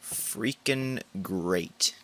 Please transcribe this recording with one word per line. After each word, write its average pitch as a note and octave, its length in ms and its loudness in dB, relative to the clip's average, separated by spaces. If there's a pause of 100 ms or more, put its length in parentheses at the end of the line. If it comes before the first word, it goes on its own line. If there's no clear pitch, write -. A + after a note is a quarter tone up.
Freaking C3 1000 -2 (200)
great. F2 800 0